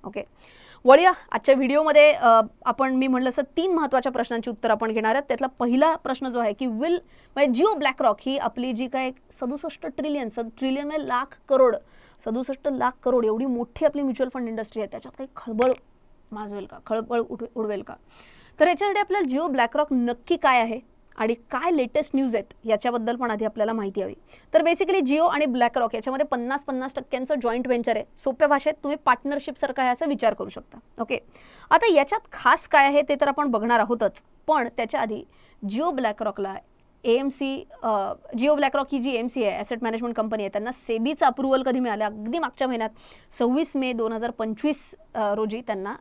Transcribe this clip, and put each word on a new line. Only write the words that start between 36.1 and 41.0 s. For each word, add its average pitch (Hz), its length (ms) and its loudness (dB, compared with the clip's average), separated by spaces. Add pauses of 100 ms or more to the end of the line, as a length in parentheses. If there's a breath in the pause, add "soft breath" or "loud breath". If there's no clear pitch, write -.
एएमसी, 269 640 -2 (180)
अ, 202 300 -2 (240)
Jio 269 140 2
BlackRock 269 400 2
ही 277 80 -2
जी 254 120 -4
एएमसी 240 320 -4
आहे, 202 140 0
ॲसेट 233 260 -6
मॅनेजमेंट 226 320 -4
कंपनी 220 280 -2
आहे, 196 60 -4
त्यांना 214 220 -4
सेबीचं 254 540 -2